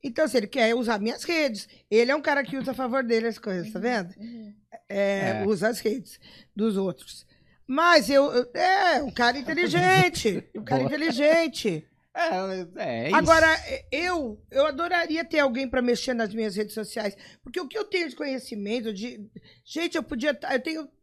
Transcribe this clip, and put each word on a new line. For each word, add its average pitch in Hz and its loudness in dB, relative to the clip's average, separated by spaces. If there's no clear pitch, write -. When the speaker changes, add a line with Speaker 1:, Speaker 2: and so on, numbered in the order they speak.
Speaker 1:
Então, 294 0
se 247 0
ele 208 2
quer 233 2
usar 233 0
minhas 220 -4
redes, 294 -2
ele 240 4
é 285 4
um 302 -2
cara 285 2
que 269 -6
usa 262 -4
a - -6
favor 262 -2
dele 226 0
as 220 -6
coisas, 185 -6
tá 220 -6
Speaker 2:
Uhum, - -6
Speaker 1:
vendo? 208 -2
Speaker 2:
uhum. 220 -16
Speaker 1:
É, 196 0
Speaker 3:
É. 196 -2
Speaker 1:
usa 208 0
as 240 -4
redes 226 -6
dos 208 0
outros. - -8
Mas 311 4
eu, 277 6
eu, 247 0
é, 359 4
um 269 -6
cara 240 2
inteligente, 349 2
um 214 -8
cara 269 0
Speaker 3:
Boa. 135 0
Speaker 1:
inteligente. 294 0
Speaker 3:
É, 170 -2
é, 190 -4
é 131 -4
isso. - 2
Speaker 1:
Agora, 320 6
eu, 302 -4
eu 277 2
adoraria 330 -2
ter 320 0
alguém 269 0
pra 254 -2
mexer 247 0
nas 226 -2
minhas 220 -4
redes 208 -6
sociais, 214 -8
porque 247 -8
o 302 -8
que 440 -10
eu 415 -4
tenho 349 -2
de 254 -12
conhecimento 226 -6
de, 214 -12
gente, 330 -4
eu 277 -2
podia 277 -2
tá, - -6
eu 254 0
tenho 311 -8